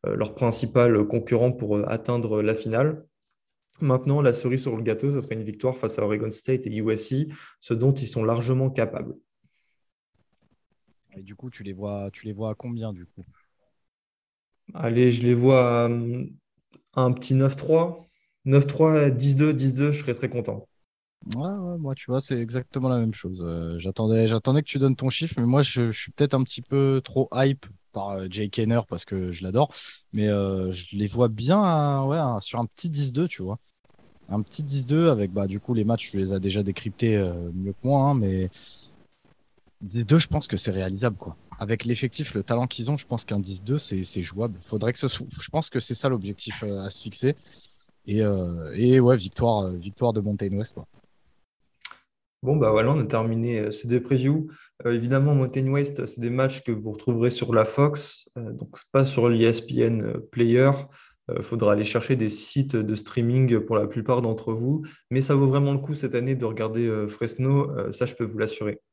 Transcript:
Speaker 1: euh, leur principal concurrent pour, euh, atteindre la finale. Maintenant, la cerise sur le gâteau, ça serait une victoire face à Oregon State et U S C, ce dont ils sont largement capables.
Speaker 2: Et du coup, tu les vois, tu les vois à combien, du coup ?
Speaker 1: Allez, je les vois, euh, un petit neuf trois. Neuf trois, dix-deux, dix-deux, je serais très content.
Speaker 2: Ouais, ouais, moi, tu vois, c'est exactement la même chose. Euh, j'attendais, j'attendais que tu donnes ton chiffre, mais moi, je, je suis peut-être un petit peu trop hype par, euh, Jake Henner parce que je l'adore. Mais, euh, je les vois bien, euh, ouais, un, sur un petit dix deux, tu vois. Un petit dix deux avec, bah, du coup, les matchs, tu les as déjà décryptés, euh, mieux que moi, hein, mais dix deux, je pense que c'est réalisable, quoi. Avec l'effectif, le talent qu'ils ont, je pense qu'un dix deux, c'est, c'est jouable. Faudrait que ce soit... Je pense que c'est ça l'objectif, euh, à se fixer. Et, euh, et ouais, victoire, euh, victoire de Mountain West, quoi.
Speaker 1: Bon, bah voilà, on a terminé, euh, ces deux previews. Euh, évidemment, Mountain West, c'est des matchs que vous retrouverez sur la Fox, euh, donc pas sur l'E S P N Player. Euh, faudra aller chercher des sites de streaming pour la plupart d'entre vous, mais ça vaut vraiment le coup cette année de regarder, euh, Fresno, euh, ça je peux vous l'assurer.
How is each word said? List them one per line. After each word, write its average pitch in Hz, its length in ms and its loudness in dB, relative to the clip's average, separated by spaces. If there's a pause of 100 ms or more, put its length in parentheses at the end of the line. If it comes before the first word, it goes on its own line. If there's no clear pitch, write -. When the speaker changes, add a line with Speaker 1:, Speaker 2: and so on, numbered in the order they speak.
Speaker 1:
euh, 104 100 -2
leur 107 180 -4
principal 117 720 2
concurrent 120 460 2
pour, 107 240 -2
euh, 104 100 0
atteindre 113 560 -2
la 110 120 2
finale. 127 520 -2 (760)
Maintenant, 139 400 2
la 131 120 6
cerise 131 300 -2
sur 120 140 -2
le 113 60 -6
gâteau, 113 300 0
ça 139 100 -2
serait 123 140 -6
une 110 80 -6
victoire 127 320 -4
face 110 240 -4
à - 20 2
Oregon 107 300 0
State 131 340 -2
et 110 120 -6
U 110 120 0
S 110 180 -2
C, 143 200 -2 (320)
ce - 120 -6
dont 127 220 4
ils 135 140 -6
sont 110 160 -2
largement 120 440 2
capables. 101 460 -4 (2000)
Speaker 2:
Et 98 60 -18
du 98 120 -18
coup, 123 160 -14
tu 107 140 -16
les 98 80 -8
vois, 101 400 -6
tu - 140 -16
les 107 60 -8
vois 107 180 -6
à 107 40 -4
combien, 113 380 -8
du 87 120 -14
coup ? 87 200 -20 (1500)
Speaker 1:
Allez, 123 360 4
je 117 140 0
les 120 100 4
vois, 120 540 4
euh, 120 360 -4 (720)
un 127 180 2
petit 127 220 0
neuf 135 220 4
trois. 165 500 0 (380)
Neuf 135 220 6
trois, 156 440 4
dix-deux, 139 420 4
dix-deux, 135 380 2
je 147 100 0
serais 123 140 -2
très 127 140 -4
content. 110 400 -6 (680)
Speaker 2:
Ouais, 127 80 -4
ouais, 180 360 -6
moi, 135 180 -4
tu - 140 -12
vois, 127 100 2
c'est 131 180 -4
exactement 123 500 -4
la 127 100 2
même 113 140 0
chose. 92 320 -8
Euh, 82 340 -4
j'attendais, 110 500 2
j'attendais 135 340 2
que - 60 -8
tu - 100 -4
donnes 135 160 4
ton 131 160 0
chiffre, 160 280 -4
mais 120 80 2
moi, 135 160 4
je, 120 280 0
je 107 80 -6
suis - 140 -12
peut-être 143 220 0
un 131 100 2
petit - 180 -10
peu 135 400 2
trop 131 320 -2
hype 135 320 0 (260)
par, 101 180 -6
euh, 95 200 -6
Jake 101 280 -4
Henner 113 300 2
parce 87 160 -8
que 92 280 -4
je 85 100 -10
l'adore. 104 320 0 (380)
Mais, 107 160 0
euh, 98 440 0
je 90 240 -12
les 104 120 0
vois 113 200 2
bien, 147 760 2
euh, 135 40 -2
ouais, 143 120 0
un, 123 220 -2
sur 117 200 -6
un 117 60 -2
petit - 220 -10
dix 143 240 -2
deux, 151 140 0
tu - 160 -8
vois. 98 160 -6 (720)
Un 107 140 -2
petit - 200 -8
dix 139 240 -4
deux 156 220 4
avec, 104 240 2
bah, 98 160 -2
du 98 100 -4
coup, 120 160 -4
les 110 80 2
matchs, 110 300 0
tu 101 60 -6
les 95 140 0
as 98 60 0
déjà 98 240 0
décryptés, 104 540 -2
euh, 87 360 -2
mieux 95 200 -4
que - 100 -10
moi, 135 200 2
hein, 139 120 4
mais 95 340 0 (1300)
dix 107 240 -4
deux, 151 160 6
je - 80 -2
pense 151 180 -2
que 107 100 -4
c'est - 140 -2
réalisable, 95 460 -2
quoi. - 200 -14 (220)
Avec 104 260 -4
l'effectif, 120 500 -4
le 98 100 -2
talent 120 240 0
qu'ils 120 240 -4
ont, 151 40 0
je - 120 -10
pense 117 160 -4
qu'un 101 160 -2
dix 95 240 -8
deux, 131 140 -2
c'est, 95 260 -6
c'est 90 180 -8
jouable. 92 440 -6
Faudrait 110 260 -2
que - 80 -6
ce 135 80 -2
soit... - 180 -8 (140)
Je - 100 -14
pense 156 180 -2
que 127 120 -4
c'est 120 140 -6
ça 139 140 -2
l'objectif, 104 540 -6
euh, 101 200 -6
à 95 80 -8
se - 120 -12
fixer. 123 320 -2 (720)
Et, 104 160 0
euh, 87 520 -2
et 123 260 6
ouais, 123 160 6
victoire, 104 500 0
euh, 90 100 -6
victoire 101 360 -2
de 107 80 0
Mountain 101 320 -2
West, 104 220 -6
quoi. - 120 -14 (1600)
Speaker 1:
Bon, 135 140 2
bah 120 140 4
voilà, 110 220 4
on 156 80 2
a 113 40 0
terminé, 113 540 0
euh, 107 140 -2
ces - 160 -8
deux 120 120 4
previews. 139 460 2 (400)
Euh, 120 80 2
évidemment, 135 400 4
Mountain 131 340 2
West, 143 380 -2
c'est - 140 -10
des 117 100 -2
matchs 131 320 0
que 120 100 -2
vous 107 200 -4
retrouverez 120 400 0
sur 117 200 -2
la 110 120 6
Fox, - 640 0 (100)
euh, 110 140 -10
donc - 260 -12 (140)
pas 135 120 4
sur 123 240 2
l'E 117 140 4
S 113 180 4
P 123 200 -4
N 113 400 0 (100)
Player. 120 400 6 (600)
Euh, - 120 -4
faudra 107 300 2
aller 104 120 2
chercher 117 320 0
des 110 140 0
sites 135 460 -4
de 107 180 0
streaming 120 680 2
pour 113 160 -2
la 107 100 2
plupart 120 360 0
d'entre 113 300 -2
vous, 135 320 -2 (260)
mais 131 120 2
ça 143 120 2
vaut 139 120 6
vraiment 139 260 2
le 139 60 0
coup 147 160 -4
cette 131 200 -4
année 127 200 0
de 120 100 -4
regarder, 110 420 -2
euh, 107 200 -2
Fresno, 131 640 0
euh, 101 220 -6
ça - 140 -2
je - 80 -8
peux 120 100 -4
vous 107 140 -6
l'assurer. 107 420 -4 (120)